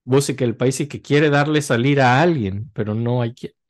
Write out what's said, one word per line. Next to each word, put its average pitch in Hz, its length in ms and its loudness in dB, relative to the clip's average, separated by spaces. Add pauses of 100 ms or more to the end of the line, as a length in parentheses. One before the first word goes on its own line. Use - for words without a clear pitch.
música 131 400 0
del 113 120 -2
país 131 240 0
y 147 60 -6
que 110 140 -12
quiere 147 300 2
darle 147 280 2
esa 135 180 0
lira 131 420 2
a 160 40 4
alguien, 110 500 -2
pero 107 220 -4
no 120 280 -2
hay 117 120 -6
quien, - 180 -16 (160)